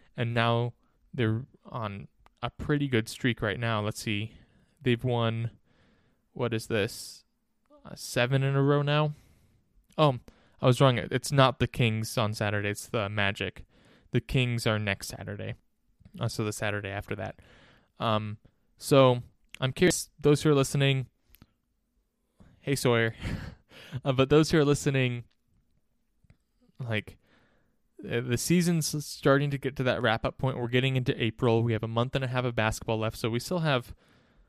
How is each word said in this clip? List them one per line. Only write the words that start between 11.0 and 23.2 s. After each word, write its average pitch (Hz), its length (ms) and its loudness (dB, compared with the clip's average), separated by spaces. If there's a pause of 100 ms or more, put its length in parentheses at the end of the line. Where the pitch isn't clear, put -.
not 131 260 4
the 120 80 2
Kings 110 500 0
on 107 160 0
Saturday. 104 380 -2
It's - 160 -8
the 104 240 -2
Magic. 101 560 -2 (460)
The 123 100 0
Kings 123 440 -2
are 110 120 2
next 104 300 -4
Saturday. 104 480 -10 (640)
Uh, 113 100 -2
so 110 160 -4
the 107 80 -2
Saturday 104 360 -4
after 101 280 -8
that. 101 200 -10 (640)
Um, 107 380 -2 (380)
so 127 460 6 (380)
I'm 131 120 -2
curious, - 360 2 (100)
those 147 240 4
who 156 80 4
are 147 40 6
listening, 139 520 2 (1500)
hey 143 160 -2
Sawyer, 117 380 2 (440)